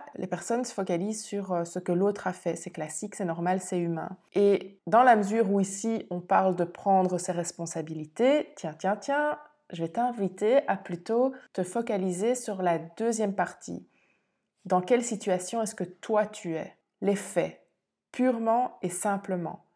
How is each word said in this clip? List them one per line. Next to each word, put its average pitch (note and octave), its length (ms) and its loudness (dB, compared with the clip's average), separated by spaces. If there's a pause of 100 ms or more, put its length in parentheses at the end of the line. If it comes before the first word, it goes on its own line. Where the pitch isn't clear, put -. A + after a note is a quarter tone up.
(160)
les - 100 -6
personnes A#3 400 -2
se - 80 -10
focalisent F#3+ 500 -2
sur, G3 280 -6
euh, E3+ 120 0
ce E3+ 140 -8
que F3+ 140 -2
l'autre G3+ 340 2
a F#3 80 -2
fait. F3 220 -4
C'est - 160 -12
classique, E3 420 -8
c'est G3+ 120 -4
normal, E3+ 360 0
c'est F#3 160 -4
humain. E3+ 400 -2 (160)
Et G3+ 540 4
dans A3 160 8
la B3 120 10
mesure G#3 360 2
où G3+ 80 4
ici, A3 500 -2
on F3 120 -4
parle F#3+ 340 4
de F3 80 0
prendre F#3 560 2
ses F3 140 -4
responsabilités, E3 1200 -2
tiens, D#3 180 -8
tiens, F#3+ 220 -2
tiens, D4 420 -2 (320)
je E3 140 -6
vais D#3+ 60 -4
t'inviter A3 800 2
à G3 80 2
plutôt A3+ 580 -2 (200)
te F#3+ 80 -2
focaliser G3 720 -2
sur G3 300 -4
la E3+ 160 2
deuxième G#3+ 560 -2
partie. F3 520 -6 (800)
Dans F3+ 160 4
quelle A#3+ 220 2
situation G3+ 580 -2
est-ce G#3+ 140 -4
que - 80 -6
toi G#3 420 0
tu F3 300 -6
es ? - 200 -8 (260)
Les G3 140 2
faits, D#3+ 460 -4 (500)
purement A#3+ 720 2
et F3+ 80 -2
simplement. F#3+ 760 -4 (100)